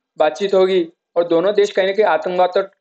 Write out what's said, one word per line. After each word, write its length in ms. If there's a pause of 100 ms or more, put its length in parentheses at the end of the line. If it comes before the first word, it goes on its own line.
(180)
बातचीत 360
होगी 340 (280)
और 120
दोनों 260
देश 180
कहीं 160
ना 60
कहीं 120
आतंकवाद 520
और 240